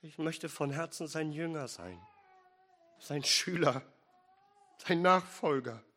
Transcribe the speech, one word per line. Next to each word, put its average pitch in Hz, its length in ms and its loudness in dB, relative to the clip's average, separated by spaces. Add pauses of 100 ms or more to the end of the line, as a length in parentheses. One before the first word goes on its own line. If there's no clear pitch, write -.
Ich 156 160 -16
möchte 160 300 -4
von 143 240 -2
Herzen 160 360 -6
sein 156 260 -4
Jünger 156 340 -4
sein, 87 340 -12 (960)
sein 143 280 -4
Schüler, 147 580 2 (1040)
sein 170 140 4
Nachfolger. 151 840 4 (140)